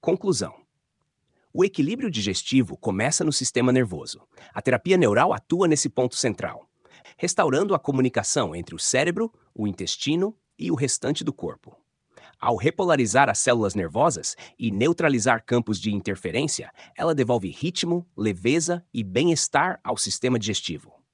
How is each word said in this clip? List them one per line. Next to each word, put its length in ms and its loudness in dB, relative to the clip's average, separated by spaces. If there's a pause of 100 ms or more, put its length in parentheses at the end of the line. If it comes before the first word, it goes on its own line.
Conclusão. 540 0 (960)
O 120 4
equilíbrio 460 0
digestivo 680 0
começa 460 -2
no 100 0
sistema 380 0
nervoso. 520 -2 (320)
A 80 -8
terapia 340 2
neural 360 4
atua 360 0
nesse 220 2
ponto 260 0
central, 540 -4 (480)
restaurando 560 2
a 40 2
comunicação 760 0
entre 200 -10
o 40 -12
cérebro, 520 0 (240)
o 120 -4
intestino 680 -4 (240)
e 120 -6
o 40 2
restante 480 -2
do 100 -4
corpo. 440 -12 (640)
Ao 160 2
repolarizar 720 2
as 100 0
células 360 2
nervosas 600 -2 (240)
e 120 -2
neutralizar 760 2
campos 340 0
de 140 -2
interferência, 800 -4 (240)
ela 180 0
devolve 360 0
ritmo, 560 -4 (100)
leveza 680 0 (120)
e 100 -2
bem-estar 800 0
ao 140 -4
sistema 400 0
digestivo. 600 -6 (140)